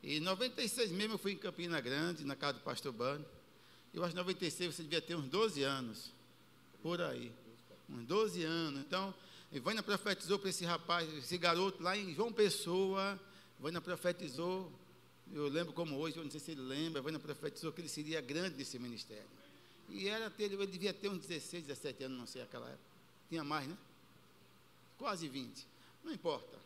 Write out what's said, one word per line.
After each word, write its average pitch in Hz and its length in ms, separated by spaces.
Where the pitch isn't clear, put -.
E 139 140
em - 20
noventa 190 420
e 226 80
seis 226 220
mesmo 208 240
eu - 20
fui 196 160
em 180 40
Campina 170 440
Grande, 151 420
na 139 120
casa 143 180
do - 60
pastor 135 340
Bani. 135 320
Eu 165 100
acho 170 100
que 180 40
em 180 40
noventa 180 240
e 151 60
seis 175 220
você 170 100
devia 156 180
ter 165 140
uns 143 120
doze 170 360
anos, 131 480
por 170 180
aí. 123 300
Uns 117 160
doze 180 380
anos. 160 360
Então, 185 340
Ivânia 196 300
profetizou 196 560
pra 196 120
esse 175 140
rapaz, 170 540
esse 143 200
garoto 175 460
lá 185 140
em 190 160
João 220 180
Pessoa. 190 880
Ivânia 165 220
profetizou, 175 920
eu 147 140
lembro 160 260
como 156 240
hoje, 160 180
eu 165 80
não 139 80
sei 151 80
se 165 120
ele 139 100
lembra, 139 400
Ivânia 151 180
profetizou 151 540
que 175 80
ele 156 80
seria 156 320
grande 151 340
nesse 135 240
ministério. 110 460
E 196 180
era 220 220
ter, - 140
ele 196 240
devia 185 260
ter 202 160
uns 185 100
dezesseis, 160 440
dezessete 139 400
anos, 131 140
não 120 100
sei, 127 160
aquela 123 240
época. 135 120
Tinha 165 140
mais, 143 240
né? 175 80
Quase 190 300
vinte. 135 380
Não 330 100
importa. 156 420